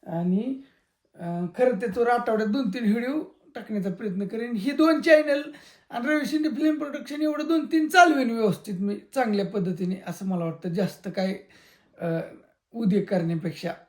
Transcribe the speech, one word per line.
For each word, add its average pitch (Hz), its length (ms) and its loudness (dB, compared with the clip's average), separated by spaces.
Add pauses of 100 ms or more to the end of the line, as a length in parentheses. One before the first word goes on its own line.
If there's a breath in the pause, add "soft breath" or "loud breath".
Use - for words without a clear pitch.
आणि, 185 560 -2 (520 loud breath)
अं, 175 320 -6
खरं 240 340 0
त्याच्यावर 233 280 0
आठवड्यात 220 400 2
दोन 233 200 0
तीन 214 240 0
व्हिडिओ 247 280 -2 (340)
टाकण्याचा 202 360 -6
प्रयत्न 196 360 -6
करेन. 226 300 -6
ही 202 140 -2
दोन 311 300 4
चॅनल 294 420 6 (480 loud breath)
आणि 240 180 -4
रवी 302 180 2
शिंदे 311 220 0
फिल्म 302 300 0
प्रोडक्शन 294 440 -6
एवढं 302 260 -2
दोन 320 180 2
तीन 311 220 2
चालवेन 302 420 6
व्यवस्थित 214 500 0
मी 202 160 -2 (180)
चांगल्या 214 320 0
पद्धतीने, 185 500 -4 (100)
असं 180 200 -8
मला 175 180 -2
वाटतं. 165 240 -6
जास्त 180 480 -4
काय, 190 160 -2 (680 soft breath)
अं, 165 200 -2 (520)
उद्योग 208 320 2
करण्यापेक्षा 165 680 -2 (160)